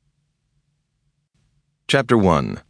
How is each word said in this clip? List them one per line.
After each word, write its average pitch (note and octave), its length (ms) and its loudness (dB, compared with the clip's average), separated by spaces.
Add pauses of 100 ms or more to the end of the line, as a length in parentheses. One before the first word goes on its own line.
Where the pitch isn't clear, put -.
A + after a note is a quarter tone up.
(1900)
Chapter B2 320 0
one. D2 520 0